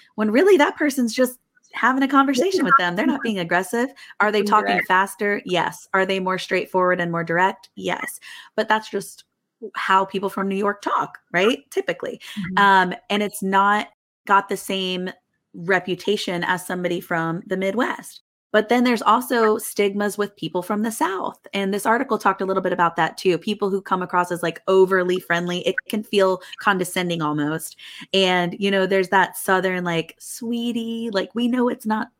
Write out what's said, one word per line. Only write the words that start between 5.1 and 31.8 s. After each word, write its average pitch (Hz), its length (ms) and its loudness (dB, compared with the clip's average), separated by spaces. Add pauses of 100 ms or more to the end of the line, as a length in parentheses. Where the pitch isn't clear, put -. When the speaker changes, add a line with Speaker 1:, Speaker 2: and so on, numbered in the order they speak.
Speaker 1:
Yes. 165 480 -2
Are 190 120 4
they 190 160 0
more 185 180 -2
straightforward 180 640 0
and 170 100 -2
more 170 140 -2
direct? 180 500 0
Yes. - 440 -6 (360)
But 220 140 0
that's 214 200 0
just - 360 -10 (500)
how 190 300 2
people 190 240 -4
from 196 180 -4
New 190 80 -2
York 202 260 -2
talk, - 380 -4 (140)
right? 208 380 0
Typically. - 500 -6 (180)
Speaker 2:
Mm-hmm. 185 220 0
Speaker 1:
Um, 190 320 6 (160)
and 208 140 0
it's 196 200 -8
not 196 460 2 (360)
got 202 220 2
the 196 100 -4
same 185 520 -6 (440)
reputation 180 880 -2
as 180 220 -2
somebody 180 340 -4
from 165 460 -4
the 185 120 -4
Midwest. 196 640 -4 (300)
But 214 180 2
then 247 160 4
there's 240 160 2
also 226 560 2
stigmas 202 600 -2
with 202 200 -4
people 175 240 -6
from 208 220 -4
the 233 80 -2
South. 302 640 -4
And 196 200 -2
this 202 120 -4
article 233 320 0
talked - 220 2
a 185 60 -4
little 190 180 0
bit 180 80 0
about 175 240 2
that 160 220 0
too. 175 200 2
People 208 320 -4
who 190 120 -2
come 185 200 -2
across 180 300 0
as, 170 100 -6
like, 165 280 -4
overly 185 500 4
friendly, 175 480 -2
it 185 80 0 (140)
can 214 140 -4
feel 190 380 2 (180)
condescending 180 600 0
almost. 151 540 -4 (380)
And, 180 440 2
you 196 140 0
know, 190 140 2
there's 190 240 2
that 185 260 2
Southern, 185 480 0
like, 165 360 -2
"Sweetie," 233 920 -6
like, 190 240 -4
we 240 140 0
know 247 180 2
it's 247 180 -6